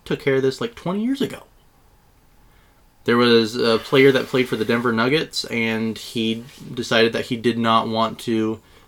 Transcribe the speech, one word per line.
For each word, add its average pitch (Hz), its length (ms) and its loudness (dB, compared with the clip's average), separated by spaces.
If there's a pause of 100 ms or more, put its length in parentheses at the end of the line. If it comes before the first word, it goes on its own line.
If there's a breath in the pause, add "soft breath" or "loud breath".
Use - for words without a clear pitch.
took 143 140 -4
care 135 160 2
of 131 60 2
this, 131 200 0
like, 117 120 -6
twenty 202 300 -4
years 269 160 -2
ago. - 220 -4 (1600 soft breath)
There 117 120 2
was 117 400 4
a 117 220 2
player 135 340 6
that 127 140 0
played 127 220 0
for - 60 -2
the 110 100 -2
Denver 120 280 0
Nuggets, 127 540 -2
and 113 520 -4
he 113 460 -4 (280)
decided 117 420 2
that 110 120 -6
he 123 100 -4
did 117 220 0
not 113 300 2
want 110 320 -4
to 110 400 -2 (280 soft breath)